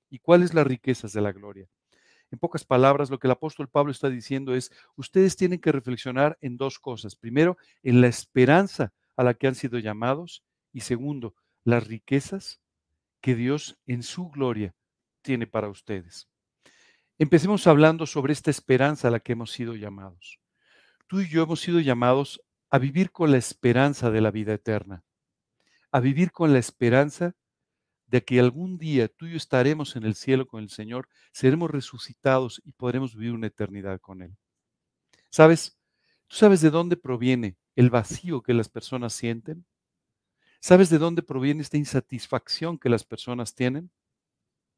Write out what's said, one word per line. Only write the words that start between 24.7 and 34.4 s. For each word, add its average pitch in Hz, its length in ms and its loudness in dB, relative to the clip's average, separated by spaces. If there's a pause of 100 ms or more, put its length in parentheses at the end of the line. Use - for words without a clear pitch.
a 135 100 2
vivir 139 320 0
con 156 220 2
la 127 40 6
esperanza 139 800 0 (680)
de 123 180 0
que 123 160 2
algún 160 360 0
día 147 320 -2
tú - 160 -16
y 165 60 -14
yo 170 80 -10
estaremos 143 580 -2
en 113 80 -10
el 107 100 -2
cielo 131 320 -2
con 110 160 -16
el 104 60 -14
Señor, 117 400 -14 (240)
seremos 156 380 2
resucitados 131 920 -4
y 135 100 -20
podremos 123 420 -6
vivir 113 180 -8
una 113 140 -8
eternidad 98 540 -10
con 95 200 -20
Él. 90 160 -20 (920)